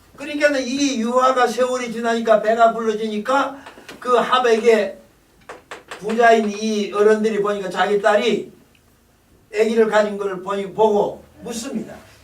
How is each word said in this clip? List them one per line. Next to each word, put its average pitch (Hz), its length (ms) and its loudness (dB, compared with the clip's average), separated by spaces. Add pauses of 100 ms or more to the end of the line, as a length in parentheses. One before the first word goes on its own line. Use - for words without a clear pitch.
(160)
그러니까는 294 460 0
이 254 380 -2
유아가 247 460 2
세월이 247 460 -2
지나니까 226 500 0
배가 226 300 4
불러지니까 220 880 -4 (420)
그 247 160 0
하백의 226 840 2 (1040)
부자인 226 500 4
이 208 420 -4
어른들이 214 480 2
보니까 196 300 -4
자기 196 320 0
딸이 214 500 0 (1000)
아기를 220 340 2
가진 208 300 0
걸 190 240 -6
보니-, 196 320 -6
보고 208 480 0 (200)
묻습니다. 226 520 -10 (300)